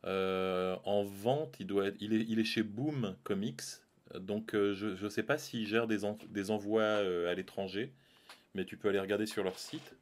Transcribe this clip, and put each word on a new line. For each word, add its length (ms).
euh, 800
en 200
vente, 560
il 60
doit 220
être, 120
il 140
est, 160
il 80
est 80
chez 160
Boom 640
Comics. 400
Donc, 400
euh, 220
je, 200
je 140
sais 140
pas 160
s'ils 260
gèrent 220
des 180
en-, 140
des 220
envois, 320
euh, 480
à 20
l'étranger, 580
mais 120
tu 120
peux 120
aller 100
regarder 260
sur 180
leur 140
site. 440